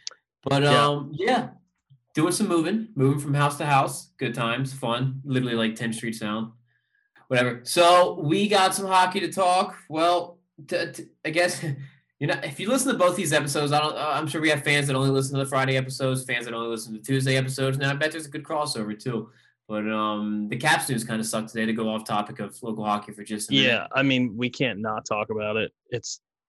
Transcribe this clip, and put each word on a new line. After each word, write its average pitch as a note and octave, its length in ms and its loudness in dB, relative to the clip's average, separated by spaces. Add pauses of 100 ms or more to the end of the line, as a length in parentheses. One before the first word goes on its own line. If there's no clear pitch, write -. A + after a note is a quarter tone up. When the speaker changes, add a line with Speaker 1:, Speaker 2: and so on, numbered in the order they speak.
(420)
Speaker 1:
But, C#3 200 2
Speaker 2:
Yeah. C#3+ 240 6
Speaker 1:
um, C#3+ 280 -2
yeah, F#3+ 360 0 (640)
doing E3 180 2
some G3 160 0
moving, F3 480 0
moving C#3 220 4
from C#3 160 -2
house C#3+ 240 2
to D#3+ 80 -4
house. C#3 420 0 (100)
Good A#2 160 -4
times, B2 380 -2
fun. B2 520 -2
Literally, B2 300 0
like, A2+ 220 0
ten A#2 160 -4
streets A2+ 260 -6
down. A2 340 -4 (800)
Whatever. B2 320 2
So F3+ 580 6
we G3 240 2
got F#3+ 280 4
some G3 120 -4
hockey F#3 340 4
to E3 120 -4
talk. F#3 420 2 (140)
Well, F3 480 0 (300)
t-, F3 260 -4
t-, - 120 -14 (200)
I - 60 -2
guess, F3 340 0 (280)
<laughs> - 280 -20
you C#3+ 60 -2
know, E3+ 180 0
if D3 160 -10
you F#3+ 80 -4
listen C4 240 2
to E3 60 -2
both F3+ 180 4
these D#3+ 160 0
episodes, D3 400 0
I D3 80 4
don't, D3+ 160 -2
uh, D3 160 -2
I'm D3+ 140 -2
sure D#3 160 -4
we D#3 80 2
have D3 120 2
fans C#3+ 260 2
that C3+ 80 0
only C3+ 120 2
listen C3+ 300 0
to C#3 40 0
the C3+ 60 -2
Friday C3+ 300 0
episodes, C3 480 -2
fans A#2+ 180 -4
that A#2 80 -8
only A#2 160 -4
listen A2 240 -6
to G#2+ 80 -10
Tuesday C3+ 360 0
episodes. C3+ 420 -2
Now, C#3 120 0
I C#3 40 -2
bet D#3 180 0
there's D#3 140 -10
a - 20 -16
good D3 160 -12
crossover A#2 580 -4
too. A2+ 280 -4 (360)
But, G#2+ 240 -4
um, G#2 600 -2
the A2+ 80 -4
Caps D#3 320 0
news A2+ 140 -2
kinda A2 200 -4
sucked A2 240 -4
today, A2+ 160 -4
to A2+ 80 0
go A2 160 -2
off A2 160 -4
topic G#2+ 340 -4
of G2+ 240 -12
local A2 220 -8
hockey G#2 280 -4
for G#2 120 -16
just G#2 240 -8
a C#3 60 0
minute. C3+ 120 4
Speaker 2:
Yeah, A#2 260 0
I C3+ 100 0
mean, B2+ 340 0
we B2 140 -2
can't A2+ 300 -4
not A2 260 -6
talk G#2+ 240 -4
about G#2+ 260 -4
it. G#2+ 160 -4 (160)
It's - 320 -10 (280)